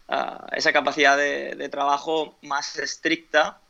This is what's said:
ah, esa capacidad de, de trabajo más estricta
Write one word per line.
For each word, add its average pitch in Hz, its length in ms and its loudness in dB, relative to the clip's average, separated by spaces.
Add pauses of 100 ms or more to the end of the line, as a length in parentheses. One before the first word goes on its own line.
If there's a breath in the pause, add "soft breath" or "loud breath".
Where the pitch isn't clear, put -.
ah, - 440 -4
esa 156 200 0
capacidad 143 440 4
de, 143 380 -2
de 139 140 -8
trabajo 143 760 -2
más 143 340 -6
estricta 160 920 -2